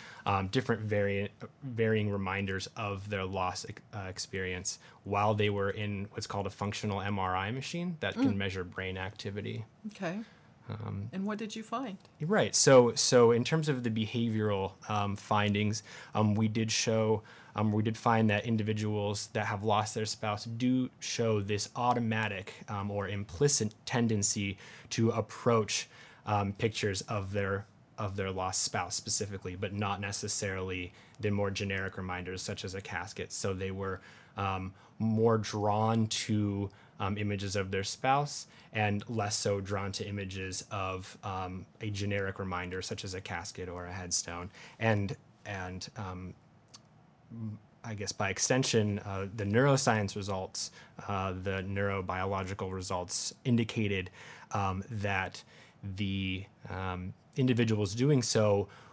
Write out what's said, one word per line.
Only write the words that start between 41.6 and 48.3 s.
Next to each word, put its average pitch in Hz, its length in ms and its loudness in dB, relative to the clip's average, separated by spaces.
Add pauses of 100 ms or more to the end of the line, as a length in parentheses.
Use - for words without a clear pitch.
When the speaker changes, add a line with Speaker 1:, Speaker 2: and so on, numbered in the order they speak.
Speaker 1:
a 110 80 -4
generic 98 480 -2
reminder 90 440 -4
such - 220 -8
as 92 120 -8
a 92 60 -8
casket 90 460 -8
or 87 180 -8
a 87 60 -10
headstone. 90 600 -4 (280)
And, 104 360 2 (300)
and, 92 520 -10
um, 92 360 -10 (1500)
I 113 100 -8
guess 98 180 -6
by 101 180 0
extension, 104 720 2